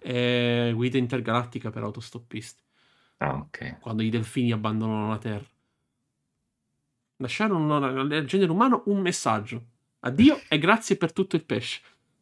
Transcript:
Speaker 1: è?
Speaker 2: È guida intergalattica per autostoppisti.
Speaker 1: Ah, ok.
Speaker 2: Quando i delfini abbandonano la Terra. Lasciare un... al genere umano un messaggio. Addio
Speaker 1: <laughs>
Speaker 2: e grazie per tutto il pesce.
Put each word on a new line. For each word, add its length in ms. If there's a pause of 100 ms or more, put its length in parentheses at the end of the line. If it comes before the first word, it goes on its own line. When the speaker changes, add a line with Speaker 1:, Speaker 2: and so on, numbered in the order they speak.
Speaker 1:
è? 680
Speaker 2:
È 40
guida 240
intergalattica 720
per 140
autostoppisti. 760 (560)
Speaker 1:
Ah, 200
ok. 420
Speaker 2:
Quando 240
i 60
delfini 420
abbandonano 580
la 80
Terra. 280 (1800)
Lasciare 300
un... 200
al 540
genere 260
umano 340
un 160
messaggio. 640 (380)
Addio 420
Speaker 1:
<laughs> 40
Speaker 2:
e 100
grazie 380
per 180
tutto 220
il 100
pesce. 360 (400)